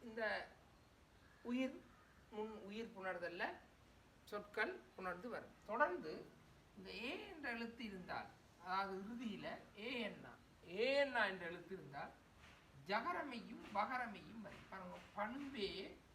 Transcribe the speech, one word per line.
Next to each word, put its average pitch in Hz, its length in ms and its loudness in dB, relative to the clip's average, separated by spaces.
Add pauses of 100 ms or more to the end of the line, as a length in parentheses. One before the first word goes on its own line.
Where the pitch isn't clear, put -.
இந்த 220 460 0 (920)
உயிர், 262 380 4 (500)
முன் 220 200 0
உயிர் 208 460 -4
புணர்தல்ல 185 560 0 (720)
சொற்கள் 220 560 0 (160)
புணர்ந்து 185 320 -2
வரும். - 260 -4 (120)
தொடர்ந்து 247 600 4 (500)
இந்த 190 160 -8
ஏ 311 360 -2
என்ற 294 220 -4
எழுத்து 233 340 -4
இருந்தால், 180 420 -4 (380)
அதாவது 190 380 2
இறுதியில 220 560 -2 (200)
ஏ 240 220 0
என்னா, 147 340 -4 (340)
ஏ 233 260 6
என்னா 262 300 8
என்ற 185 220 2
எழுத்து 175 280 -6
இருந்தால் 143 360 -6 (760)
ஜகரமையும் 240 800 2 (100)
பகரமையும் 220 680 0
வரும். - 280 -10
பாருங்க, 180 260 -8 (180)
பண்பே 220 840 -2 (180)